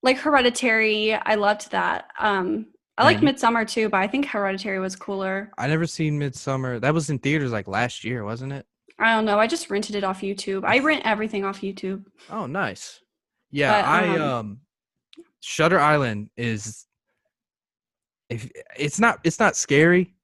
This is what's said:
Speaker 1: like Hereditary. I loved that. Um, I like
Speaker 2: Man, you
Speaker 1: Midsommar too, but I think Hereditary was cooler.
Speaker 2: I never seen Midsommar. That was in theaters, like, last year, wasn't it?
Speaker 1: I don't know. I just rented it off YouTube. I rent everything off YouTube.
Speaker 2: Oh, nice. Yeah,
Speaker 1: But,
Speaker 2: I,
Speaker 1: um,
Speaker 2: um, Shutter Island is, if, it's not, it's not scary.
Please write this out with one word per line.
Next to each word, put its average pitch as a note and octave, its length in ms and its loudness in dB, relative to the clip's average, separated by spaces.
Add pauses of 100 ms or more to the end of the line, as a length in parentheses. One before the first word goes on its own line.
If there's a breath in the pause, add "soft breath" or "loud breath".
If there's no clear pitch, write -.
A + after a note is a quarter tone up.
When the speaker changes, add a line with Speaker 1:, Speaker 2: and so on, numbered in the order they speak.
Speaker 1:
like C4 160 2
Hereditary. A3+ 960 2
I G#3+ 220 0
loved G#3 360 0
that. F3+ 340 -2 (140)
Um, G#3 480 -2 (300)
I A3 60 4
like D#4+ 160 6
Speaker 2:
Man, D4+ 80 6
you C4+ 60 4
Speaker 1:
Midsommar A#3 340 2
too, A3 220 0
but G#3 100 0
I G3 80 0
think C#4 180 0
Hereditary G3 540 -4
was F#3+ 160 -4
cooler. G3 640 -6
Speaker 2:
I B2+ 100 -2
never D#3+ 180 2
seen D3+ 340 -2
Midsommar. C3 640 -4
That C#3+ 120 4
was D#3 160 0
in C#3 100 -2
theaters, C#3 320 0
like, G#2 160 -4
last A2 380 -2
year, A#2 180 -4
wasn't A#2+ 300 -8
it? C#3 120 -12 (320)
Speaker 1:
I A3+ 180 2
don't A3 100 0
know. G#3 140 2
I A3 80 4
just D#4+ 220 -6
rented G#3 260 -4
it G3+ 80 -2
off F#3+ 180 -4
YouTube. G3 440 -6
I A#3+ 140 2
rent D4 260 0
everything G#3+ 400 -2
off G3 160 -6
YouTube. F#3+ 440 -8 (240)
Speaker 2:
Oh, G3 180 -8
nice. C#3 540 -6 (500)
Yeah, C#3+ 300 4
Speaker 1:
But, - 40 0
Speaker 2:
I, F3 300 4
Speaker 1:
um, D#3+ 60 0
Speaker 2:
um, A#2+ 380 -4 (800)
Shutter E3+ 380 2
Island C3+ 560 2
is, A2 500 -6 (1400)
if, A#2 200 -8 (280)
it's D3 220 -4
not, A3+ 240 2
it's E3 160 0
not G#3+ 160 4
scary. E3+ 580 4 (100)